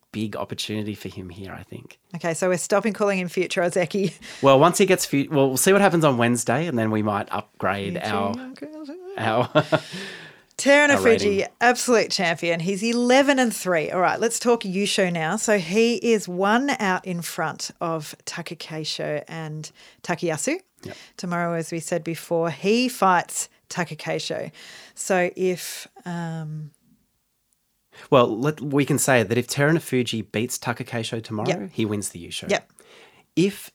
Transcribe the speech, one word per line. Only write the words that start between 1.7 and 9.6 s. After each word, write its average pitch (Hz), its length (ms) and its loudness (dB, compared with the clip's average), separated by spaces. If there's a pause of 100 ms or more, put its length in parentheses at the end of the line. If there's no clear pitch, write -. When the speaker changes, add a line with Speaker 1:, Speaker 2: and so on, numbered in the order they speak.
Speaker 2:
Okay, 165 180 -4
so 185 160 0
we're 180 80 2
stopping 202 340 2
calling 202 260 0
him 180 100 -4
future 180 340 -2
Ozeki. 180 500 0 (160)
<laughs> - 140 -14
Speaker 1:
Well, 135 180 8
once 170 160 6
he 208 80 6
gets 185 220 2
fu-, 139 240 0
well, 139 180 4
we'll 131 80 -2
see 190 160 4
what 196 80 6
happens 175 240 4
on 135 140 4
Wednesday, 120 480 2
and 131 120 -2
then 110 120 2
we 107 120 2
might 104 300 -2
upgrade 98 640 -4
Speaker 2:
Future - 200 -6
Speaker 1:
our, 101 200 -2
Speaker 2:
Yokozuna. 285 840 -14
Speaker 1:
our 113 320 0
<laughs> 151 320 2 (760)